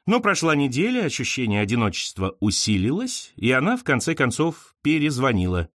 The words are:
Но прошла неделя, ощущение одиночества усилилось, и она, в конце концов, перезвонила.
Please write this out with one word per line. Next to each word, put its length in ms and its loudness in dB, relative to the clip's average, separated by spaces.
Но 140 2
прошла 340 2
неделя, 520 0
ощущение 560 -2
одиночества 760 -2
усилилось, 960 -2
и 140 0
она, 280 2
в 40 -16
конце 320 0
концов, 680 -2
перезвонила. 920 0